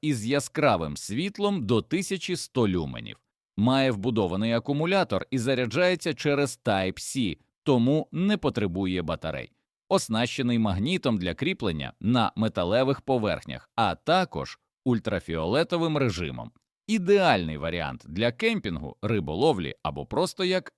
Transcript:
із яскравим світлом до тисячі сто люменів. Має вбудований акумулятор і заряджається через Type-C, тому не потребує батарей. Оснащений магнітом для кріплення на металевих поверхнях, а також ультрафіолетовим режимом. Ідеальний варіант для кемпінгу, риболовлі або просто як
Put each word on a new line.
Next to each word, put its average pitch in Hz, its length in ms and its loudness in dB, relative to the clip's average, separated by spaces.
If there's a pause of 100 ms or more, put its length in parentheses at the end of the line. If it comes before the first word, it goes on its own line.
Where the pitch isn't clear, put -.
із 127 240 -2
яскравим 117 720 0
світлом 190 680 -2
до 107 160 2
тисячі 185 540 -4
сто - 320 0
люменів. 64 500 -4 (400)
Має 131 340 4
вбудований 107 640 0
акумулятор 147 800 0
і 131 60 0
заряджається 135 760 0
через 143 520 0
Type-C, 98 720 0 (260)
тому 135 480 4
не 190 260 0
потребує 95 640 0
батарей. 78 500 -6 (380)
Оснащений 120 720 0
магнітом 110 580 0
для 87 160 -2
кріплення 87 640 -4
на 117 360 2
металевих 110 640 2
поверхнях, 101 720 -2
а 95 200 2
також 156 640 -2 (260)
ультрафіолетовим 123 1120 0
режимом. 80 540 -2 (360)
Ідеальний 175 720 4
варіант 78 500 -6
для 104 240 0
кемпінгу, 107 720 -4
риболовлі 95 840 0
або 71 220 -6
просто - 380 -4
як 180 340 -2